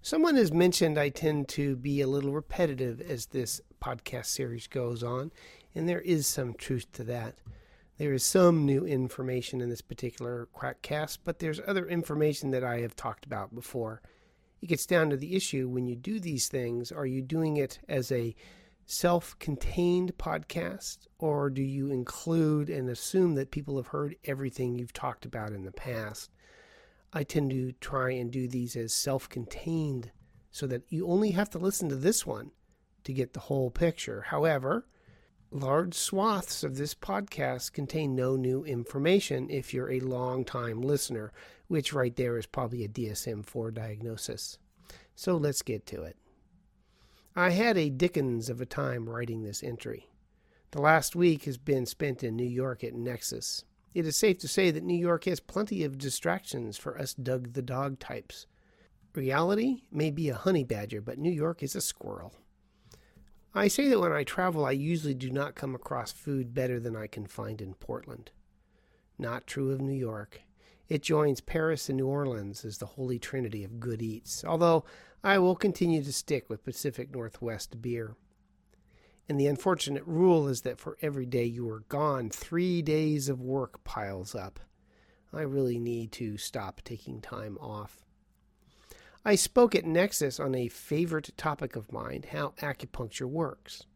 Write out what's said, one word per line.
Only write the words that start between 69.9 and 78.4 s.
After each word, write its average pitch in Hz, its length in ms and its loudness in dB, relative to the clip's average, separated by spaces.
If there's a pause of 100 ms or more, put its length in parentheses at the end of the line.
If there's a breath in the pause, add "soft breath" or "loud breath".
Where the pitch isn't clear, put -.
York. 110 480 -6 (480 soft breath)
It 151 140 0
joins 151 400 4
Paris 160 480 0
and 135 80 0
New 131 80 2
Orleans 123 580 -2
as 107 140 -8
the 104 80 -6
holy 127 320 -6
trinity 113 440 -4
of 113 180 -10
good 113 200 -4
eats, 110 420 -6
although 165 420 6 (400 loud breath)
I 196 140 8
will 180 180 6
continue 170 480 4
to 139 80 -6
stick - 360 -2
with - 160 -8
Pacific 131 460 -6
Northwest 113 720 -8
beer. 117 320 -4 (1120 soft breath)